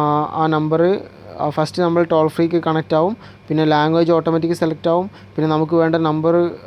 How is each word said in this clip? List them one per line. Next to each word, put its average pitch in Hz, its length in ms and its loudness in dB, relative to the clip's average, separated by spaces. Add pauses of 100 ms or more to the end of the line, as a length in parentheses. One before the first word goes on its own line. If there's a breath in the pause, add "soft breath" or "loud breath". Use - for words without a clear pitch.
(400)
ആ 160 40 0 (100)
നമ്പർ, 156 280 0 (600)
ആ, 151 40 0 (100)
ഫസ്റ്റ് 156 280 -2
നമ്മൾ 170 180 2 (100)
ടോൾ 160 140 2 (100)
ഫ്രീക്ക് 170 320 0
കണക്റ്റ് 160 300 -2
ആവും, 185 160 0 (340 loud breath)
പിന്നെ 156 240 0
ലാംഗ്വേജ് 160 440 2
ഓട്ടോമാറ്റിക് 165 460 0
സെലക്ട് 160 300 -2
ആവും, 180 140 0 (280 loud breath)
പിന്നെ 156 200 0
നമുക്ക് 156 280 0
വേണ്ട 160 140 2 (120)
നമ്പർ 156 260 0 (320)